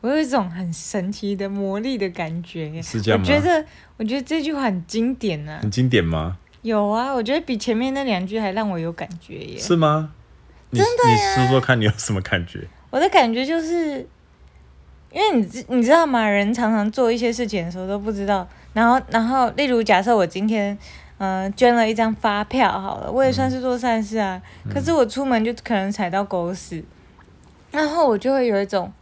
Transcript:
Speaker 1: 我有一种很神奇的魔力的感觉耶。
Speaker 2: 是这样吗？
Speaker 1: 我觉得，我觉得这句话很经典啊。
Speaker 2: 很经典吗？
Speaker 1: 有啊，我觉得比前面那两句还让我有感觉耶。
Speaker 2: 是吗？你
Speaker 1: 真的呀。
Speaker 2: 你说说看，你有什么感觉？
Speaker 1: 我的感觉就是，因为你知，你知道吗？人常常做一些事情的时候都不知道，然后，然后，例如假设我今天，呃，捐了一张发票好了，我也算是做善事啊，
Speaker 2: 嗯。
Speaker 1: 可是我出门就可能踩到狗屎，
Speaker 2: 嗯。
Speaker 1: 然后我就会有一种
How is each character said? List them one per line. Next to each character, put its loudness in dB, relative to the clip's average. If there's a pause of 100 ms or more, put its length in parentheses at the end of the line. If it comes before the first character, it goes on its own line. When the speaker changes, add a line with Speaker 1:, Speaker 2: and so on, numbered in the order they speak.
Speaker 1:
我 -2
有 0
一 0
种 -2
很 -8
神 -6
奇 -6
的 -6
魔 -4
力 -4
的 -4
感 -8
觉 -10
耶。 -10
Speaker 2:
是 -6
这 0
样 4
吗？ 0
Speaker 1:
我 2
觉 4
得， 2 (320)
我 -6
觉 -4
得 -4
这 -4
句 -4
话 -4
很 -2
经 -2
典 -4
啊。 -12
Speaker 2:
很 -2
经 2
典 4
吗？ -2 (260)
Speaker 1:
有 0
啊， -2
我 0
觉 -2
得 0
比 -2
前 -2
面 -2
那 -2
两 -2
句 -6
还 -2
让 -2
我 -2
有 -4
感 -10 (120)
觉 -16
耶。 -12
Speaker 2:
是 2
吗？ 2 (580)
你 -2
Speaker 1:
真 6 (120)
的 8
呀。 2
Speaker 2:
你 4
说 4
说 6
看， 2
你 2
有 6
什 -4
么 0
感 -2
觉？ -14 (240)
Speaker 1:
我 -2
的 4
感 4
觉 -2
就 -2
是， -4 (1040)
因 -2
为 4
你 2
知， -10
你 2
知 4
道 8
吗？ 2
人 2
常 0
常 2
做 2
一 2
些 0
事 -4
情 -4
的 -6
时 -8
候 -8
都 -4
不 -4
知 -4
道， 0 (280)
然 4
后， 6
然 2
后， 2
例 0
如 2
假 4
设 2
我 4
今 -4
天， 0 (420)
呃， -2
捐 4
了 4
一 0
张 0
发 -2
票 0
好 -8
了， -8
我 2
也 4
算 0
是 -4
做 -2
善 0
事 -6
啊， -2 (240)
Speaker 2:
嗯。 -8
Speaker 1:
可 -2
是 -2
我 4
出 -4
门 2
就 -2 (100)
可 -2
能 -2
踩 -4
到 -2
狗 -4
屎， -12
Speaker 2:
嗯。 -12 (880)
Speaker 1:
然 0
后 2
我 2
就 0
会 2
有 2
一 -2
种 -4 (120)